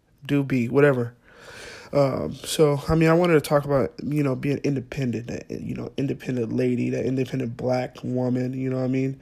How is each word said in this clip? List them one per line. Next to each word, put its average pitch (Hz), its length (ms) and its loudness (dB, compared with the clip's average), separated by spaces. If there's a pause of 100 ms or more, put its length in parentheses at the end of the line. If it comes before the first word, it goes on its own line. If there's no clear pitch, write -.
(240)
Do 143 200 0
be. 127 260 0
Whatever. 135 460 4 (760)
Um, 143 420 2
so, 143 560 2
I 165 60 4
mean, 160 120 4
I 160 60 6
wanted 175 220 6
to 143 60 6
talk 143 240 2
about, 139 360 0
you 147 220 -2
know, 135 100 0
being 131 300 -2
independent, 127 640 -2
that, - 240 -10
you - 240 -8
know, 120 200 -8
independent 127 560 -4
lady, 123 380 0
that 127 160 -2
independent 127 500 -2
black 127 480 -2
woman, 127 500 -2
you 131 180 -4
know 127 60 -2
what 131 80 -2
I - 20 -2
mean? 135 340 -2